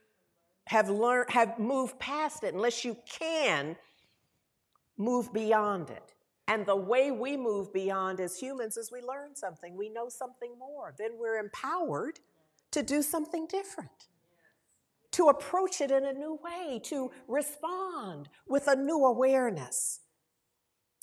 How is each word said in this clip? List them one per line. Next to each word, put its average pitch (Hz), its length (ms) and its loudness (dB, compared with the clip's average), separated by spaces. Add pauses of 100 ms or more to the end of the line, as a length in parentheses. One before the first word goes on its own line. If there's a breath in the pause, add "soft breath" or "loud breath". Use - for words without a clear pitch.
(680 soft breath)
have 202 240 4
learned, 247 400 4
have 233 280 4
moved 254 420 0
past 294 420 -4
it, 175 120 -2
unless 233 300 0
you 233 120 -4 (120)
can 226 680 0 (1200 soft breath)
move 240 360 0
beyond 208 580 2
it. - 240 -14 (340)
And 214 180 0
the 196 100 4
way 247 340 4
we 262 260 -2
move 208 360 -2
beyond 190 480 0
as 180 180 -2
humans 254 380 -6
is 226 160 -10
we 247 100 -12
learn 277 320 -8
something. 175 420 -10
We 208 120 -6
know 233 200 -6
something 240 500 -10
more. 254 400 -12
Then 226 200 -4
we're 226 200 -2
empowered 226 840 -4 (520)
to 294 100 0
do 285 200 0
something 320 440 -2
different, - 640 -8 (1040)
to 339 160 8
approach 370 520 2
it 277 100 0
in 269 140 4
a 277 80 -2
new 302 300 -6
way, 339 420 -6
to 269 260 -4 (180 loud breath)
respond 294 1000 -4 (180 soft breath)
with 277 220 2
a 277 80 6
new 277 280 4
awareness. 247 960 2 (1040)